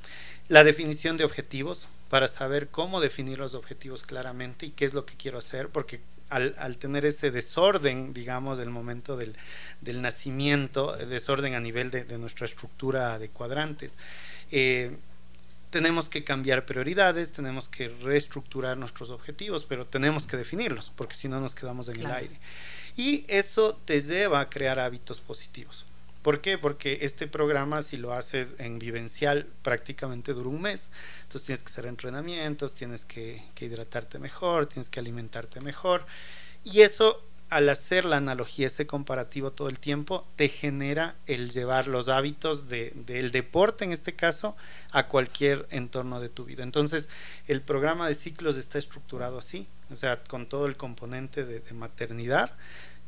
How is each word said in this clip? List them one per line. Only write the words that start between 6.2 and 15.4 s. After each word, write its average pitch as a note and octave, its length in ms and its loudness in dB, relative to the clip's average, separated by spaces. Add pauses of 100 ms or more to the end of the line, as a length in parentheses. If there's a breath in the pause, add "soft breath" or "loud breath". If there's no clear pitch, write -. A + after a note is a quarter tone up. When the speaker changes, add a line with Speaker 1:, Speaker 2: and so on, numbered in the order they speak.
Speaker 1:
al, C#3 280 4
al B2+ 200 -4
tener C#3+ 260 -2
ese D3 260 4
desorden, C3+ 840 4
digamos, B2+ 440 -4
del A#2+ 120 -4
momento A#2+ 480 -6
del, A2 180 -6 (460 loud breath)
del B2 200 -4
nacimiento, C#3 920 2
desorden C3 600 0
a A#2+ 40 0
nivel A#2+ 320 -2
de, B2 140 -2
de A#2 120 -6
nuestra A#2 280 -6
estructura B2 760 -2
de A2 100 -6
cuadrantes, D3 680 -4 (520 loud breath)
eh, B2+ 460 4 (760)